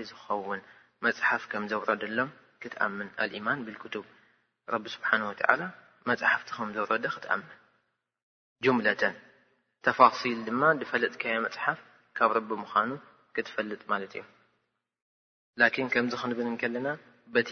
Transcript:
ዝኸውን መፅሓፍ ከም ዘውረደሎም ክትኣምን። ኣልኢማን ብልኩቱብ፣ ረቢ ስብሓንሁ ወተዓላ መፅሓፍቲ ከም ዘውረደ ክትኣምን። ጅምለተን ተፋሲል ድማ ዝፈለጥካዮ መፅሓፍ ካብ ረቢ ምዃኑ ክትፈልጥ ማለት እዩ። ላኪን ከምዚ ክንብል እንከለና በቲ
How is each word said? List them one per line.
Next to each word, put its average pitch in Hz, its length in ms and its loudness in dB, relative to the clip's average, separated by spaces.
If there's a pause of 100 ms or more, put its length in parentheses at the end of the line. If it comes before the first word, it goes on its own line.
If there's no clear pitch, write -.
ዝኸውን 98 560 -6 (420)
መፅሓፍ 117 420 0
ከም 104 240 -4
ዘውረደሎም 107 600 -2 (280)
ክትኣምን። 101 560 -4
ኣልኢማን 110 480 -2
ብልኩቱብ፣ 107 440 -10 (640)
ረቢ 110 220 -2
ስብሓንሁ - 380 0
ወተዓላ 127 340 2 (440)
መፅሓፍቲ - 440 2
ከም 110 220 -6
ዘውረደ 110 380 0
ክትኣምን። - 420 -4 (1080)
ጅምለተን 107 520 4 (720)
ተፋሲል 123 580 6
ድማ 117 200 -2 (140)
ዝፈለጥካዮ 117 640 -2
መፅሓፍ - 380 -4 (380)
ካብ 113 160 6
ረቢ 110 240 0
ምዃኑ 107 340 0 (420)
ክትፈልጥ 107 520 -6
ማለት 98 280 -2
እዩ። 98 100 -10 (1400)
ላኪን 120 300 4
ከምዚ 123 280 2
ክንብል 120 300 -2
እንከለና 120 420 -2 (400)
በቲ 117 240 2